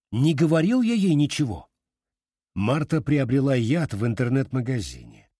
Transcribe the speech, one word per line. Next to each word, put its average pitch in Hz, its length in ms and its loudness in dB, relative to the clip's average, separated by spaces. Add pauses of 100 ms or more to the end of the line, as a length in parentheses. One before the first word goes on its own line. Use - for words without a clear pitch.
(120)
Не 139 220 2
говорил 165 480 2
я 233 120 0
ей 196 220 2
ничего. 139 540 -2 (840)
Марта 139 460 0
приобрела 135 540 0
яд 127 380 0
в 104 120 -4
интернет-магазине. 123 1200 -4 (100)